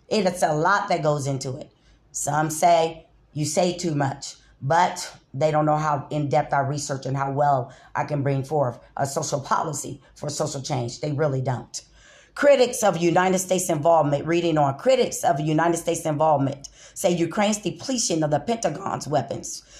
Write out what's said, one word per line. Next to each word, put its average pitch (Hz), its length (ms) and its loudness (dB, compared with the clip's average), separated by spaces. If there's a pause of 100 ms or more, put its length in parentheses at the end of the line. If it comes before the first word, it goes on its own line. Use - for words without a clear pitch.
it, 208 180 2
it's - 160 0
a 165 100 2
lot 185 360 2
that 170 140 0
goes 147 240 0
into 135 300 -4
it. - 140 -14 (400)
Some 156 400 -2
say 165 560 2 (260)
you 147 120 -4
say 180 320 0
too 170 180 -2
much, 139 400 -4 (260)
but 165 540 0 (200)
they 151 160 2
don't 151 160 2
know 151 100 2
how 151 340 -2
in-depth 147 420 0
I 143 80 2
research 139 460 -4
and 135 100 -2
how 139 140 -2
well 139 420 0 (220)
I 143 100 -2
can 147 180 -4
bring 135 200 0
forth 135 380 -2 (160)
a 139 100 0
social 151 340 -4
policy 156 600 -4 (140)
for - 160 -8
social 143 320 -6
change. 123 380 -6
They 151 120 -4
really 135 300 0
don't. 123 380 -6 (540)
Critics 254 480 4
of 190 160 2
United 180 400 4
States 185 300 -2
involvement, 151 580 2
reading 170 320 2
on, 139 200 2
critics 247 460 0
of 156 160 2
United 160 360 2
States 165 300 -4
involvement 147 600 0 (260)
say - 160 0
Ukraine's 175 480 0
depletion 185 640 -4
of 151 80 0
the 147 100 0
Pentagon's 160 680 -4
weapons - 540 -4 (180)